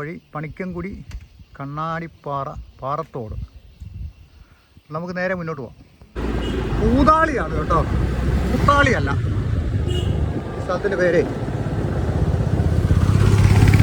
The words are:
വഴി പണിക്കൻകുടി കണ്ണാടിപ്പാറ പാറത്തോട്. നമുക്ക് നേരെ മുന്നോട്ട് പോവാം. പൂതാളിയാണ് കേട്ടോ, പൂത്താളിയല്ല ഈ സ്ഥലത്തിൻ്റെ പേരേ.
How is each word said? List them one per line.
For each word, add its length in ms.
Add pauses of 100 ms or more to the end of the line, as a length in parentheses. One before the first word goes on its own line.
വഴി 140 (180)
പണിക്കൻകുടി 580 (680)
കണ്ണാടിപ്പാറ 920 (320)
പാറത്തോട്. 560 (1600)
നമുക്ക് 240
നേരെ 200
മുന്നോട്ട് 240
പോവാം. 140 (1040)
പൂതാളിയാണ് 800
കേട്ടോ, 200 (680)
പൂത്താളിയല്ല 640 (1500)
ഈ 80
സ്ഥലത്തിൻ്റെ 360
പേരേ. 220 (2500)